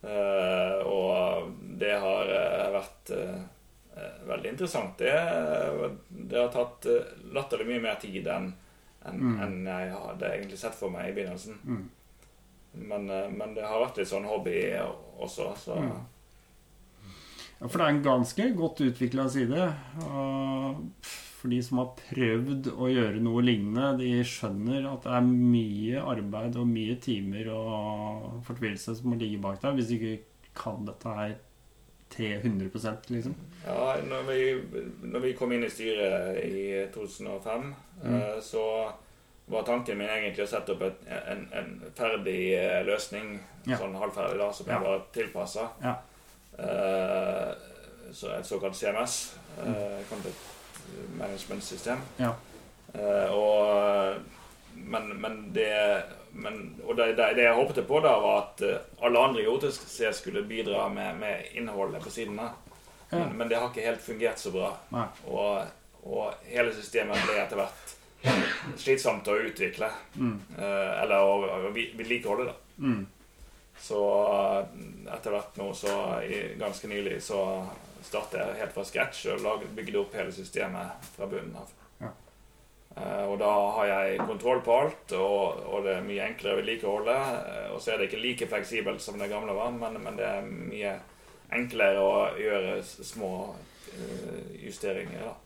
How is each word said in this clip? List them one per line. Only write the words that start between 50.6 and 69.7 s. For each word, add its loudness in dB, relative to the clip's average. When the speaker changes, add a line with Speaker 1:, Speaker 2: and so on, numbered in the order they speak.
Speaker 1:
Management -6
System. -4
Speaker 2:
Ja. 0
Speaker 1:
Eh, 2
og, 6
men, -6
men -6
det, 4
men, -8
og 2
det, 6
det, 6
det 8
jeg 10
håpte 4
på 6
da, 8
var 6
at, -8
eh, 2
alle 8
andre 6
i 4
O 4
T 2
C -4
skulle -4
bidra 0
med, -4
med -2
innholdet -2
på -10
siden -6
av. -6
Speaker 2:
Ja. 0
Speaker 1:
Men, -2
men -2
det 4
har 2
ikke -4
helt 0
fungert 0
så -6
bra. 0
Speaker 2:
Nei. -2
Speaker 1:
Og, 0
og -2
hele 4
systemet 0
ble 2
etter -2
hvert -4
slitsomt 2
å 4
utvikle, -2